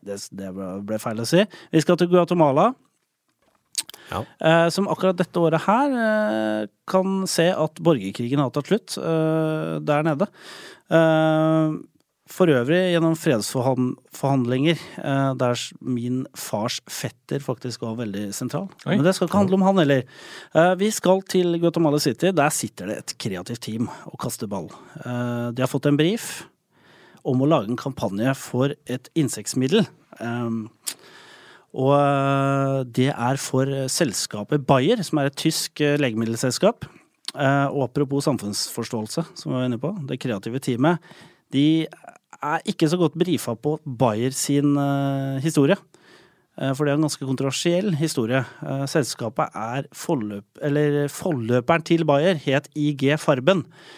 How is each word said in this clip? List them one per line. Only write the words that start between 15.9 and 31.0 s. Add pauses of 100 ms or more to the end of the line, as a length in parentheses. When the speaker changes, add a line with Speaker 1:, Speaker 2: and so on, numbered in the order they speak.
Speaker 1:
fars
fetter
faktisk
var
veldig
sentral. (180)
Speaker 3:
Oi.
Speaker 1:
Men
det
skal
ikke
handle
om
han
heller. (480)
Eh,
vi
skal
til
Guatemala
City.
Der
sitter
det
et
kreativt
team (140)
og
kaster
ball. (280)
Eh,
de
har
fått
en
brief (800)
om
å
lage
en
kampanje
for (120)
et
insektmiddel. (340)
Ehm, (1120)